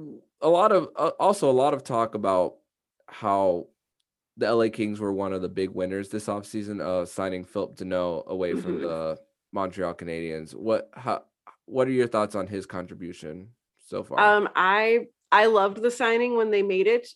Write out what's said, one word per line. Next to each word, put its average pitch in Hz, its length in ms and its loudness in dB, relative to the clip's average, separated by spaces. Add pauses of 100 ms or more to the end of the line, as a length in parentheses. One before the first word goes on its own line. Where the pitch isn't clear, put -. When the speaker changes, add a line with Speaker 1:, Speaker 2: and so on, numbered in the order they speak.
(400)
Speaker 1:
a 151 80 2
lot 190 240 6
of, 175 240 4
uh, 160 240 0
also 180 280 2
a 131 40 6
lot 139 220 4
of 131 100 -8
talk 113 320 0
about 95 400 2 (500)
how 98 600 0 (680)
the 117 100 -2
L 117 160 4
A 110 60 4
Kings 107 300 -4
were 101 140 -2
one 98 200 -2
of 92 100 -4
the 90 60 -4
big 92 220 -2
winners 95 380 -4
this 107 180 -6
offseason, 104 540 -6
uh, 90 260 -2
signing 92 380 -6
Philip - 320 -8
Danault 90 500 -4
away 90 280 -2
from 90 240 -4
Speaker 2:
Mm-hmm. 76 40 -6
Speaker 1:
the 80 360 -4 (340)
Montreal 92 420 -4
Canadiens. 82 600 -10
What, 110 360 -2
how, 120 300 -6 (440)
what 131 200 0
are 135 60 -2
your 123 160 2
thoughts 107 260 0
on 95 140 -4
his 98 180 -8
contribution 87 840 -12 (280)
so - 240 -10
far? - 160 -6
Speaker 2:
Um, 208 380 6
I, 214 500 2 (240)
I 214 160 8
loved 208 340 4
the 240 120 2
signing 240 440 0
when 220 140 2
they 202 140 4
made 190 240 2
it. 240 280 2